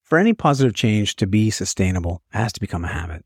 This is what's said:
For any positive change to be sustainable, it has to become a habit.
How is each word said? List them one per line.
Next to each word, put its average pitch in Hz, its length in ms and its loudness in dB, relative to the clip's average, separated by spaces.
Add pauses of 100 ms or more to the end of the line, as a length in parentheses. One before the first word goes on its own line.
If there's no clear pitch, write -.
For - 160 0
any 214 160 4
positive 135 400 2
change 107 440 0
to 104 100 0
be 107 240 2
sustainable, 92 720 -2 (100)
it - 40 -4
has 110 160 -2
to - 60 -16
become 87 240 -6
a 85 40 -6
habit. 82 380 -8